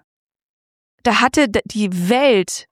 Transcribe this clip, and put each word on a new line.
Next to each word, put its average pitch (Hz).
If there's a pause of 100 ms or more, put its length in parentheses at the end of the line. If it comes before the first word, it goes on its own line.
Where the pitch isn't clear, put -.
(1040)
Da 240
hatte 247
d-, 202
die 185
Welt 240